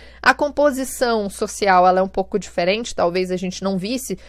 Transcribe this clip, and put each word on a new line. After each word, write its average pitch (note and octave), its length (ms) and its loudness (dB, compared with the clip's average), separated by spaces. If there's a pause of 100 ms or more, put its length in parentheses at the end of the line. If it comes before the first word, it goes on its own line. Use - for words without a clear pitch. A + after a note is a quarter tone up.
(220)
a B3+ 100 4
composição B3+ 960 0
social, F#3+ 580 2
ela F#3 140 4
é - 20 2
um G3 60 0
pouco F#3+ 300 -4
diferente. F#3+ 560 -2
Talvez F3+ 360 0
a F#3 60 -2
gente F#3 260 -8
não G3 140 -2
visse G#3 420 -6 (100)